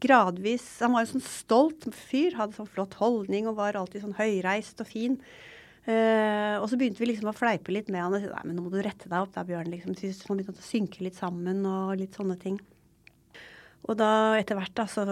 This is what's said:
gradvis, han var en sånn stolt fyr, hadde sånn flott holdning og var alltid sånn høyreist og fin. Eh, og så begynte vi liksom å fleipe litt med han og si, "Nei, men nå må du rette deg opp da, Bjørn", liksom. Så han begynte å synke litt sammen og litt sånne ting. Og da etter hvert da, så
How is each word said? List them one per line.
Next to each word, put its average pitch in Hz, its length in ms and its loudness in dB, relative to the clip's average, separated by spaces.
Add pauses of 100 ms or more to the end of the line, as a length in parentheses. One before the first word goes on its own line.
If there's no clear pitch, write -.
gradvis, 214 800 4
han 240 140 2
var 233 80 2
en 233 160 -4
sånn - 80 -8
stolt 294 640 4
fyr, 302 420 0
hadde 214 200 -4
sånn 208 160 -12
flott 190 240 -6
holdning 208 540 0
og 220 80 -2
var 208 180 0
alltid 196 320 -6
sånn 196 100 -8
høyreist 208 640 0
og 220 60 -6
fin. 247 320 -2 (680)
Eh, 214 720 4
og 214 80 -2
så 247 80 0
begynte 240 240 0
vi 233 80 0
liksom 214 220 -2
å 214 60 -6
fleipe 214 360 0
litt 208 160 -4
med 180 140 -2
han 180 100 0
og 202 80 0
si, 202 80 -6
"Nei, - 160 -8
men 170 120 -6
nå 180 80 -6
må 180 60 -6
du 190 120 -4
rette 196 260 -8
deg 175 120 0
opp 196 120 -4
da, 185 120 -6
Bjørn", 170 280 -4
liksom. 180 240 -6
Så 190 320 -8
han 196 80 0
begynte 196 160 -4
å - 120 -16
synke - 360 -2
litt 185 160 -6
sammen 180 480 -2
og 190 320 -2
litt 190 160 -6
sånne 185 260 -2
ting. 196 200 -4 (1300)
Og 208 80 -2
da 220 400 4
etter 208 200 0
hvert 185 180 -6
da, 226 100 0
så 202 280 -2